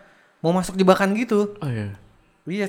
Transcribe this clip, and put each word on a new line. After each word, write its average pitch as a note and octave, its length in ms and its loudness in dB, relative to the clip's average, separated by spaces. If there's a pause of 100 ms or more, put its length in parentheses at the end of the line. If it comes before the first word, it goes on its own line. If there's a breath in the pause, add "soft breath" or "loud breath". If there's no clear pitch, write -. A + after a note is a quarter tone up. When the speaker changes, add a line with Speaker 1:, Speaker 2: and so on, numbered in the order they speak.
(380 soft breath)
Speaker 1:
mau D#3+ 140 0
masuk F3+ 240 -2
jebakan F#3+ 400 4
gitu. G#3 420 -2
Speaker 2:
Oh, - 80 -10
iya. G#2+ 320 -6 (480)
Speaker 1:
Iya, G3 240 -4